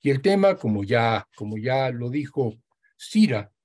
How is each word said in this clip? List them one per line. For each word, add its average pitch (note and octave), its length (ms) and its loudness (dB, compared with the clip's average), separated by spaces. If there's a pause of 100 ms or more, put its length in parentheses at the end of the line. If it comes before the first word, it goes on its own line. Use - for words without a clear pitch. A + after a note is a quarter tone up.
Y C#3+ 100 0
el C3+ 100 2
tema, G3 360 4
como G#2 280 -2
ya, A2+ 520 0
como G#2+ 220 -10
ya B2+ 320 -2
lo B2 200 -8
dijo C3 440 -4 (420)
Cira C3+ 560 0 (120)